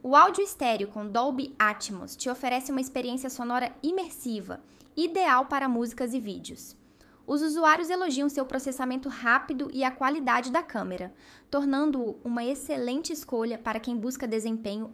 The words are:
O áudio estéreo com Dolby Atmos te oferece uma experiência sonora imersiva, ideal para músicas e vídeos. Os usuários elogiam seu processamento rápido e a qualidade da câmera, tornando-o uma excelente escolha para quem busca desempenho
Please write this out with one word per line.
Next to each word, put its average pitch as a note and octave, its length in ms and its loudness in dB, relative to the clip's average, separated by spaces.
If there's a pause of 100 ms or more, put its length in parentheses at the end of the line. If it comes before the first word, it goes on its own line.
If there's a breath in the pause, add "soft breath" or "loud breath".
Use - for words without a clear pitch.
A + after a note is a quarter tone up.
O B3+ 140 4
áudio F4+ 260 8
estéreo A#3 460 0
com G#3 180 -10
Dolby B3+ 540 0
Atmos G#3 560 0
te - 140 -4
oferece B3+ 420 -2
uma C4+ 80 0
experiência B3+ 500 -4
sonora B3 540 -2
imersiva, B3 800 -4 (320 loud breath)
ideal D#4+ 520 4
para C4+ 200 0
músicas A#3+ 460 -2
e B3+ 80 -2
vídeos. - 560 -12 (500 loud breath)
Os C#4+ 140 2
usuários D#4+ 480 4
elogiam D4 400 0
seu C#4 160 -2
processamento C4 640 -4
rápido C4 640 0
e C4 100 0
a C4 80 2
qualidade C4 580 0
da D#4+ 140 2
câmera, F#3 500 -6 (380 loud breath)
tornando-o C#4 720 2
uma A#3+ 220 -2
excelente C#4 640 -2
escolha A#3 480 -4
para A3 220 -4
quem A#3+ 160 -4
busca B3+ 280 -4
desempenho A3 680 -4